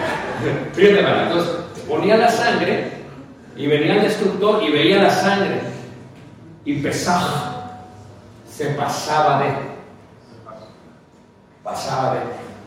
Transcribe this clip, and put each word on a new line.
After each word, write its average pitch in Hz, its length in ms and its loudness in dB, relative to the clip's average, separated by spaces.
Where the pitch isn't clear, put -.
<laughs> - 440 -4
Fíjate, 196 260 6
hermano, 170 240 2
entonces 170 300 0
ponía 185 300 4
la 214 120 6
sangre - 640 0
y 143 120 -4
venía 151 280 4
el 208 80 4
destructor 202 600 2
y 151 80 0
veía 180 320 6
la - 60 6
sangre 196 520 2
y 143 160 -2
pesaba, - 960 -2
se 143 200 -6
pasaba 143 760 0
de, 135 80 0
pasaba 131 520 -4
de - 40 -2